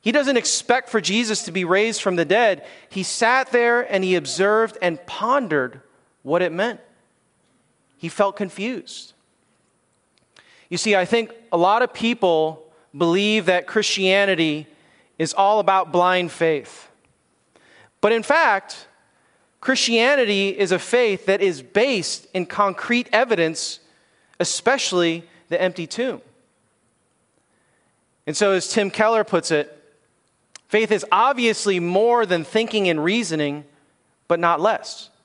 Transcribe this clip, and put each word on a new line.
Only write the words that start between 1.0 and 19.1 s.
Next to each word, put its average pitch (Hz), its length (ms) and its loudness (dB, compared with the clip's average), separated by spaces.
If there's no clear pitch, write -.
Jesus 208 440 -2
to 175 60 -12
be 180 140 -4
raised 202 380 0
from 185 140 0
the 165 100 0
dead. 196 380 2
He 190 120 -6
sat 247 480 0
there 240 300 2
and 190 240 -2
he 185 100 0
observed 196 680 0
and 170 240 -2
pondered 156 720 -2
what 165 200 0
it 165 100 -2
meant. 214 260 -4
He 165 140 -10
felt 202 260 0
confused. 202 760 -10
You 175 80 -6
see, 202 200 2
I 185 80 2
think 226 280 -2
a 175 40 0
lot 196 260 4
of 240 100 -2
people 170 720 0
believe 190 500 2
that 180 200 0
Christianity 185 1000 0
is 160 160 -4
all 202 260 2
about 190 320 0
blind 180 400 2
faith. 156 580 -2
But 208 100 4
in 226 120 2
fact, 277 680 0